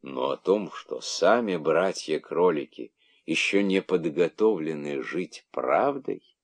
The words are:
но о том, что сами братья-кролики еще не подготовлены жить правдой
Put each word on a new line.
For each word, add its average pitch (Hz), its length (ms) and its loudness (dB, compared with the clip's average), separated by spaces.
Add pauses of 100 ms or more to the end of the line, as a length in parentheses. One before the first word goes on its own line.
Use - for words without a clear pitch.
но 67 280 -4
о 65 60 -2
том, 95 360 0
что - 280 -10
сами 101 560 2
братья-кролики 78 1400 0 (340)
еще 98 360 0
не 95 200 2
подготовлены 80 1200 0
жить - 480 -8
правдой 92 920 -2